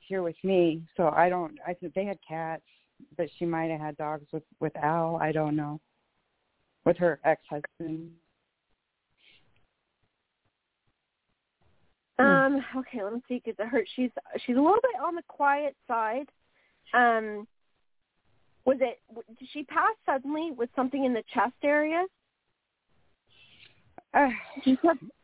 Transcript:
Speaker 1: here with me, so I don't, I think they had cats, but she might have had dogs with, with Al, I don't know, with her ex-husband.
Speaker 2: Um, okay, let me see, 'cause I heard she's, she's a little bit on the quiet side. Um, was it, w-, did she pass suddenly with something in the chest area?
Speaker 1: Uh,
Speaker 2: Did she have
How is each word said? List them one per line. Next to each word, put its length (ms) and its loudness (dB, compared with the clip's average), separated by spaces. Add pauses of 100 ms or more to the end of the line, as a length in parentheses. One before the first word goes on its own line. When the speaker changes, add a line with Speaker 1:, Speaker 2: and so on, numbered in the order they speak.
Speaker 1:
here 160 -4
with 200 -6
me, 400 2 (120)
so 140 4
I 200 6
don't, 360 -4
I 80 -6
think 200 -12
they 120 -2
had 160 -6
cats, 420 -8 (540)
but 200 -4
she 80 -4
might 260 -2
have 100 -6
had 160 -8
dogs 340 -6
with, 120 -8 (160)
with 180 -4
Al, 400 0
I 140 0
don't 240 0
know, 240 -4 (1080)
with 120 4
her 280 2
ex-husband. 840 -4 (4000)
Speaker 2:
Um, 460 4 (100)
okay, 280 -6
let 100 -6
me 140 -8
see, 120 -6
'cause 200 -8
I 60 -6
heard 300 0
she's, 140 -2 (300)
she's 180 -2
a 40 6
little 200 4
bit 180 0
on 160 -4
the 120 -8
quiet 480 0 (120)
side. 400 -4 (680)
Um, 540 2 (1160)
was 160 4
it, 180 -2 (100)
w-, 280 -20
did 120 -20
she 140 -10
pass 300 0 (120)
suddenly 460 -2
with 240 -6
something 300 0
in 80 0
the 100 -2 (100)
chest 200 0 (100)
area? 420 2 (2000)
Speaker 1:
Uh, 160 4 (260)
Speaker 2:
Did 260 2
she 60 4
have 100 4 (260)